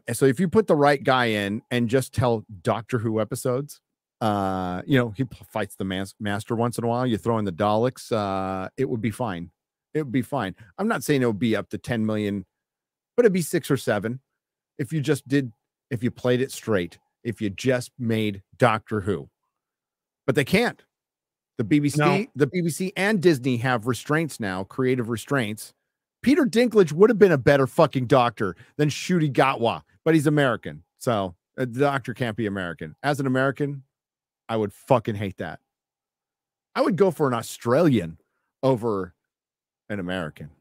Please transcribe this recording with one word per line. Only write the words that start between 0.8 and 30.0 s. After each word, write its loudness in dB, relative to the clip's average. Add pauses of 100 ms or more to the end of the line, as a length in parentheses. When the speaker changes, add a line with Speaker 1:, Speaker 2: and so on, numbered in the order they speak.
Speaker 1:
guy 2
in -2
and 0
just 0
tell 0 (180)
Doctor -2
Who -2
episodes, -6 (400)
uh, -2
you 2
know, 0
he -4
p-, -10 (120)
fights -6
the -6
mas-, -6
Master -6
once -2
in -4
a -2
while, -2
you 0
throw 0
in -2
the -4
Daleks, 0
uh, -4
it -2
would -4
be -2
fine. -6 (440)
It -2
would -8
be 0
fine. -4 (240)
I'm -2
not -4
saying 0
it 2
would 0
be 0
up -6
to -8
ten -4
million, -2 (680)
but 4
it'd 6
be 0
six -4
or 4
seven -4 (580)
if -8
you -2
just -2
did, 0 (380)
if -6
you 0
played 0
it -2
straight, -2 (260)
if -8
you -2
just -2
made -2 (140)
Doctor 0
Who. -4 (1000)
But 0
they 2
can't. 0 (720)
The -4
B 2
B 0
C, -2
Speaker 2:
No. 2
Speaker 1:
the 2
B -2
B -2
C -4
and 0
Disney 2
have 0
restraints -2
now, -4
creative -2
restraints. -4 (500)
Peter 4
Dinklage 4
would 6
have 0
been 8
a 4
better 4
fucking 2
Doctor 2 (200)
than 2
Ncuti 0
Gatwa, 2 (220)